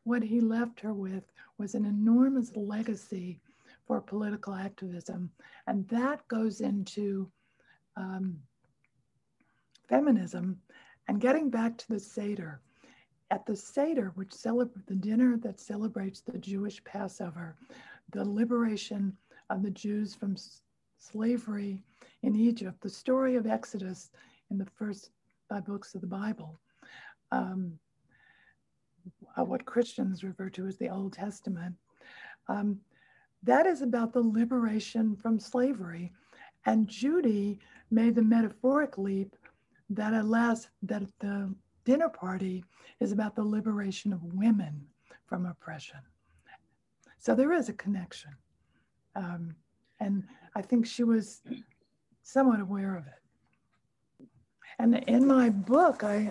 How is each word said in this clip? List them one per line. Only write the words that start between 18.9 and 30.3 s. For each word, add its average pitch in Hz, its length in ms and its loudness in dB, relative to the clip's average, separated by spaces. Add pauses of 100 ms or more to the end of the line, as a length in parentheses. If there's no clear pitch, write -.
of 190 140 -2
the 202 80 -2
Jews 208 440 -4
from 196 200 -4
s-, - 280 -14 (360)
slavery 214 840 -4 (400)
in 208 140 2
Egypt, 226 440 2
the 196 80 -6
story 262 460 0
of 220 140 0
Exodus 190 640 -6 (400)
in 202 80 -2
the 196 80 -4
first 208 440 -10 (380)
five 196 180 -8
books 202 300 -10
of 180 40 -10
the 185 60 -8
Bible, 190 540 -6 (720)
um, 185 440 -2 (1600)
uh, 247 80 -2
what - 200 -4
Christians 196 580 -2
refer 190 280 -6